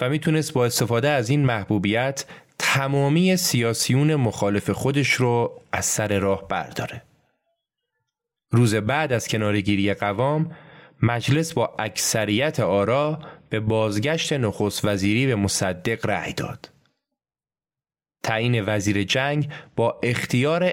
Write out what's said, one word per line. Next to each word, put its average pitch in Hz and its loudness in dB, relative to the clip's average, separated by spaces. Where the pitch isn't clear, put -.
و 127 -2
میتونست 156 -2
با 123 2
استفاده 117 0
از 127 0
این 147 2
محبوبیت 110 0
تمامی 139 2
سیاسیون 127 2
مخالف 104 0
خودش 135 0
رو 120 0
از - -4
سر 104 0
راه 98 0
برداره. - -8
روز 117 4
بعد 131 0
از 113 -2
کناره‌گیری 104 0
قوام، 135 0
مجلس 127 2
با - 0
اکثریت 110 0
آرا 113 2
به 110 -2
بازگشت 110 0
نخست 107 0
وزیری 104 2
به 131 2
مصدق 98 -2
رأی 82 -4
داد. - -10
تعیین 117 0
وزیر 101 0
جنگ 143 0
با 113 0
اختیار 127 0